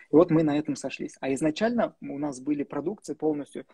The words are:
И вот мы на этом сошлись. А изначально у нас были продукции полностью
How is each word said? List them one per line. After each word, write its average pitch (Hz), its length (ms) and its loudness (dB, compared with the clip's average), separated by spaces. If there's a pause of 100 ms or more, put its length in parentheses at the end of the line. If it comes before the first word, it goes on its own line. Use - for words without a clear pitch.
(120)
И - 20 8
вот 165 160 8
мы 160 140 4
на 147 120 2
этом 147 200 -2
сошлись. - 440 -10
А 135 140 -2
изначально 175 640 -2
у 143 180 -10
нас 143 200 -6
были 143 240 -2
продукции 151 520 -8
полностью 147 600 -4